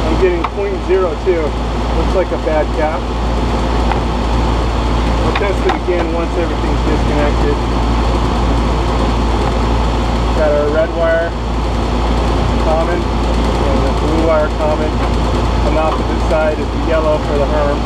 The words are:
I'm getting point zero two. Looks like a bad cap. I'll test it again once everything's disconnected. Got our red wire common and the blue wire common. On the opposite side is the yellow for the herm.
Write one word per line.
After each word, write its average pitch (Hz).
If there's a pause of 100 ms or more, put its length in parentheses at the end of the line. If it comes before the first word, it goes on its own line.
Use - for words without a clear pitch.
I'm 160
getting 180 (160)
point 202 (160)
zero 185
two. 165 (480)
Looks -
like 165
a -
bad 156
cap. 151 (2250)
I'll -
test 392
it 185 (120)
again 165
once 170
everything's 165
disconnected. - (2750)
Got 151
our 147
red 165
wire 165 (1400)
common 165
and -
the - (120)
blue 160
wire 151
common. 151 (720)
On 151
the 156
opposite 160
side 156
is -
the -
yellow 160 (160)
for 147
the 139
herm. 147